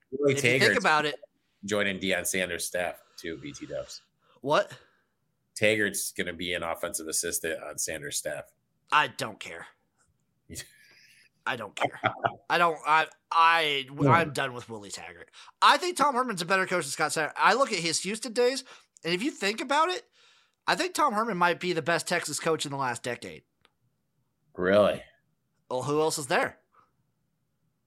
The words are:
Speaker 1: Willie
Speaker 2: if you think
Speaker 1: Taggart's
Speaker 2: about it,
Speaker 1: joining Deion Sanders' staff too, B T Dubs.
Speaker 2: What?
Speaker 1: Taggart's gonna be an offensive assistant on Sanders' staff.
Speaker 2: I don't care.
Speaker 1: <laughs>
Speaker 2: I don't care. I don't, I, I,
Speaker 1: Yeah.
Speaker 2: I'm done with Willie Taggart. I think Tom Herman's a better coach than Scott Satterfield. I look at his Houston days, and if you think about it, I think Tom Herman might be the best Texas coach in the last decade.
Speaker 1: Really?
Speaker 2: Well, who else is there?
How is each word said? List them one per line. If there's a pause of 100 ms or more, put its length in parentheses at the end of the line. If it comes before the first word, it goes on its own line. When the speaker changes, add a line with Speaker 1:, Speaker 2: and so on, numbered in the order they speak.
(100)
Speaker 1:
Willie
Speaker 2:
if
you
think
Speaker 1:
Taggart's
Speaker 2:
about
it, (500)
Speaker 1:
joining
Deion
Sanders'
staff (220)
too,
B
T
Dubs. (400)
Speaker 2:
What? (800)
Speaker 1:
Taggart's
gonna
be
an
offensive
assistant
on
Sanders'
staff. (460)
Speaker 2:
I
don't
care. (800)
Speaker 1:
<laughs> (920)
Speaker 2:
I
don't
care. (480)
I
don't,
I, (260)
I, (140)
Speaker 1:
Yeah.
Speaker 2:
I'm
done
with
Willie
Taggart. (320)
I
think
Tom
Herman's
a
better
coach
than
Scott
Satterfield.
I
look
at
his
Houston
days, (420)
and
if
you
think
about
it, (640)
I
think
Tom
Herman
might
be
the
best
Texas
coach
in
the
last
decade. (1120)
Speaker 1:
Really? (640)
Speaker 2:
Well,
who
else
is
there? (1300)